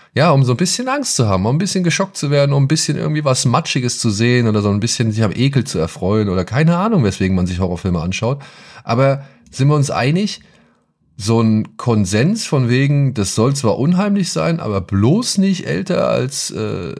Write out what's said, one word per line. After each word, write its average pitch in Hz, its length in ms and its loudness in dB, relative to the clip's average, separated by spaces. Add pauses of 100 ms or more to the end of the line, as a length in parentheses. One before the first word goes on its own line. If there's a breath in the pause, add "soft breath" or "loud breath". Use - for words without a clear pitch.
(160 loud breath)
ja, 160 160 4
um 139 120 4
so 123 100 2
ein 117 40 0
bisschen 190 300 -2
Angst 269 280 -2
zu 117 120 2
haben, 95 180 2
um 123 100 0
ein 160 40 0
bisschen 190 240 -2
geschockt 190 340 -2
zu 143 140 -4
werden, 143 220 2
um 139 100 2
ein 131 40 2
bisschen 151 300 0
irgendwie 151 260 -2
was 131 220 0
Matschiges 123 540 0
zu 117 100 0
sehen 117 380 2
oder 107 140 2
so 104 80 2
ein 101 100 0
bisschen 113 320 -2
sich 110 120 0
am 104 80 2
Ekel 139 340 0
zu - 120 -6
erfreuen 98 520 0
oder 90 160 0
keine 160 320 2
Ahnung, 196 260 2
weswegen 95 320 0
man 90 120 0
sich 90 120 -4
Horrorfilme 87 420 -2
anschaut. 113 400 -4 (420 loud breath)
Aber 135 420 0 (260 loud breath)
sind 135 160 0
wir 147 80 4
uns 143 160 0
einig, 151 500 -2 (760 soft breath)
so 113 260 0
ein 110 360 0
Konsens 113 680 0
von 127 240 0
wegen, 139 440 2
das 98 220 -2
soll 123 200 2
zwar 113 220 0
unheimlich 180 540 0
sein, 160 280 -2
aber 101 220 -2
bloß 117 560 0
nicht 190 300 0
älter 175 400 -2
als, 127 440 -2
äh, 101 480 -6